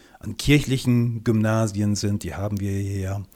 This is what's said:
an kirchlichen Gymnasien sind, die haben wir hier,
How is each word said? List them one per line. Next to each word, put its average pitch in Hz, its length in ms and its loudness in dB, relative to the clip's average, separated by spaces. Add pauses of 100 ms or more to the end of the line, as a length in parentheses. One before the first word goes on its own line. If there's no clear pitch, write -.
(200)
an 104 160 -10
kirchlichen 120 880 2
Gymnasien 110 720 2
sind, 101 280 -2
die 85 120 -8
haben 101 240 -4
wir 98 180 -2
hier, 98 460 -4 (120)